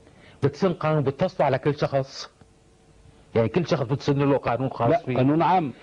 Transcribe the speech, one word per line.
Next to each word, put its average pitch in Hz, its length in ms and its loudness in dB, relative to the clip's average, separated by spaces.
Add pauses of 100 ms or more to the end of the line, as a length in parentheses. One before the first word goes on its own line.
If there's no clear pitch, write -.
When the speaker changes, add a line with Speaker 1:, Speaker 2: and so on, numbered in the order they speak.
(420)
Speaker 1:
بتسن 165 300 0
قانون 156 300 0
بتصله 151 440 0
على 131 120 2
كل 143 160 0
شخص، - 560 -4 (1040)
يعني 117 140 2
كل 175 180 0
شخص 143 160 -2
بتسن 139 360 -2
له 139 180 2
قانون 123 320 -2
خاص 120 220 -2
Speaker 2:
لا، - 80 2
Speaker 1:
فيه. 127 180 -4
Speaker 2:
قانون 147 260 2
عام، 160 300 2 (100)